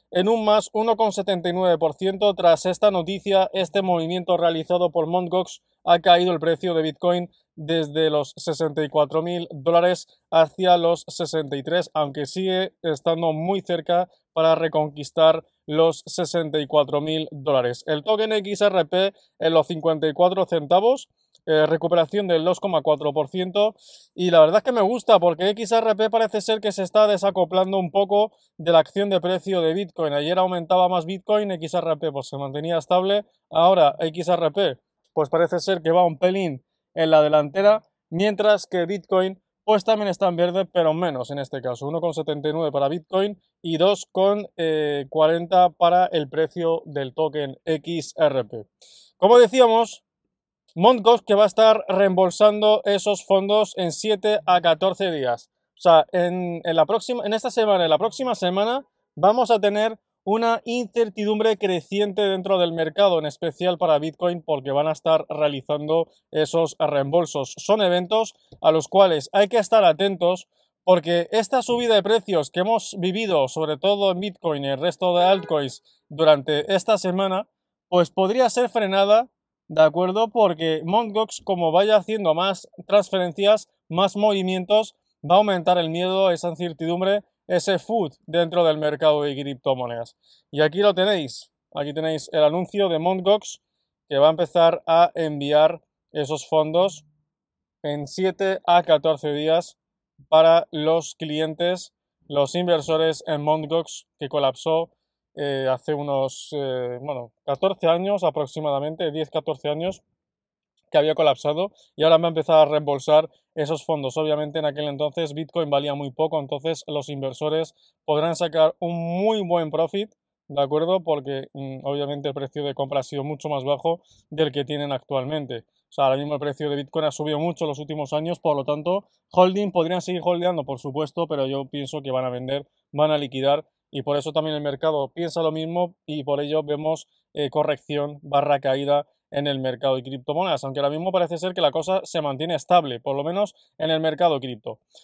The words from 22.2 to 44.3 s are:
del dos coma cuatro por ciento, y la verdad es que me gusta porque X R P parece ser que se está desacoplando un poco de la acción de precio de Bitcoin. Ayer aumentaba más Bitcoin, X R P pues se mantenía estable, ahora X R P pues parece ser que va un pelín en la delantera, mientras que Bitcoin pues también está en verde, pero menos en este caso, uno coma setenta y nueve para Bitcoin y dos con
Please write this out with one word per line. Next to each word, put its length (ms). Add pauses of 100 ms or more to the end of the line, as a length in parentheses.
del 180
dos 140
coma 240
cuatro 300
por 160
ciento, 460 (400)
y 160
la 100
verdad 180
es 60
que 80
me 80
gusta 400
porque 300
X 220
R 220
P 160
parece 300
ser 200
que 120
se 100
está 240
desacoplando 720
un 120
poco 420 (240)
de 160
la 80
acción 300
de 100
precio 400
de 140
Bitcoin. 400
Ayer 240
aumentaba 500
más 160
Bitcoin, 480
X 220
R 240
P 120
pues 180
se 80
mantenía 420
estable, 480 (240)
ahora 500
X 280
R 220
P 280 (340)
pues 160
parece 320
ser 220
que 100
va 120
un 140
pelín 460 (300)
en 160
la 120
delantera, 600 (280)
mientras 560
que 200
Bitcoin 540 (240)
pues 200
también 240
está 200
en 80
verde, 300
pero 260
menos 380
en 80
este 240
caso, 240
uno 140
coma 120
setenta 360
y 40
nueve 180
para 180
Bitcoin 520 (220)
y 160
dos 320
con 360 (640)